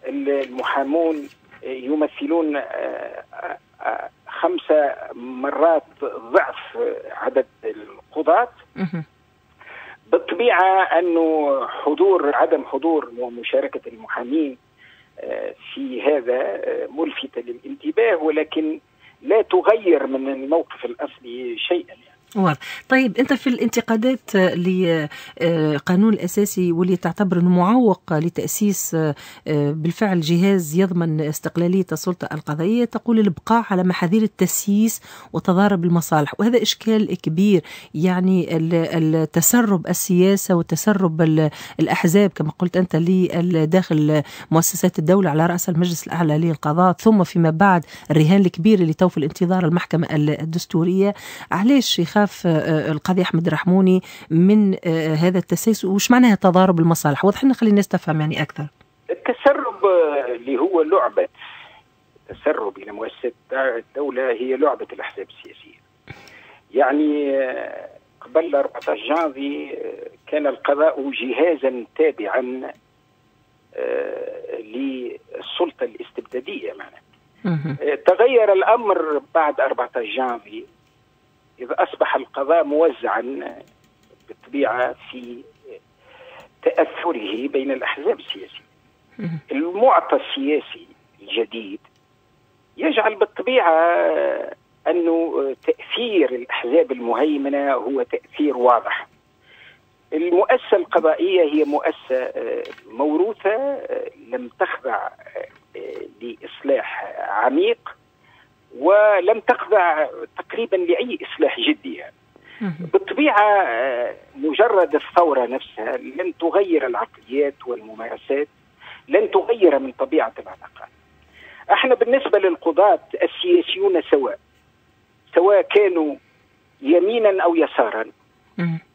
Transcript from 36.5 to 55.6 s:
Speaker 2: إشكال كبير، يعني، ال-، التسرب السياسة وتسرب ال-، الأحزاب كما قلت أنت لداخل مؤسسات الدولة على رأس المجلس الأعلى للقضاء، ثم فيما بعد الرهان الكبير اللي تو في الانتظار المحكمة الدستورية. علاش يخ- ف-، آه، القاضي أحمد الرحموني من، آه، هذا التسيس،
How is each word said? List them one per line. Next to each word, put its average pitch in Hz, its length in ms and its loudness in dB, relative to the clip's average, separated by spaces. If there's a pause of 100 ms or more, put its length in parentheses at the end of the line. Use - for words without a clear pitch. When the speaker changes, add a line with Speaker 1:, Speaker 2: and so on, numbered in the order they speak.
Speaker 2:
إشكال 214 600 0
كبير، 180 400 2 (320)
يعني، 185 640 2
ال-، 165 160 0
التسرب 165 1120 2
السياسة 185 680 2
وتسرب 170 680 0
ال-، 156 280 4 (300)
الأحزاب 175 500 4
كما - 300 -4
قلت 180 180 0
أنت 180 180 0
لداخل 165 1300 2 (280)
مؤسسات 170 480 2
الدولة 180 300 4
على 156 160 2
رأس 175 240 -2
المجلس 175 380 -2
الأعلى 156 300 0
للقضاء، 165 560 2
ثم 214 300 4
فيما 165 260 2
بعد 170 360 4 (260)
الرهان 156 300 6
الكبير 185 380 4
اللي 160 140 2
تو 185 140 2
في - 100 0
الانتظار 175 480 0
المحكمة 170 500 0
الدستورية. 170 960 0 (380)
علاش 233 480 2
يخ- 175 260 0
ف-، - 220 -4
آه، 156 440 0
القاضي 180 300 0
أحمد 170 260 0
الرحموني 185 540 4 (280)
من، 190 440 6
آه، 160 400 -2
هذا 175 240 2
التسيس، 196 480 0